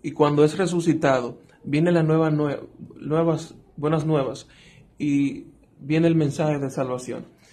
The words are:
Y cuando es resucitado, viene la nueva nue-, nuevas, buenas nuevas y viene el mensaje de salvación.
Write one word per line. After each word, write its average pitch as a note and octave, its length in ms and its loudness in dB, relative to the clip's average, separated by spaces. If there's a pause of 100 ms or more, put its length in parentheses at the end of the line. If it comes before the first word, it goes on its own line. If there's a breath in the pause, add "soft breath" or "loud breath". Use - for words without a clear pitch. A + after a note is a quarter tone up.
Y D3 100 -6
cuando D3 320 4
es D#3 140 2
resucitado, D3+ 800 0 (240 soft breath)
viene D#3 280 2
la E3+ 100 2
nueva D#3+ 300 2
nue-, D3 360 -2 (280)
nuevas, D#3+ 600 -2 (200)
buenas D3+ 300 -2
nuevas C#3 420 -2 (500 soft breath)
y C#3+ 500 -2 (320)
viene D#3 280 2
el E3 80 4
mensaje D3+ 440 0
de C3+ 100 -4
salvación. B2+ 560 -6 (280 soft breath)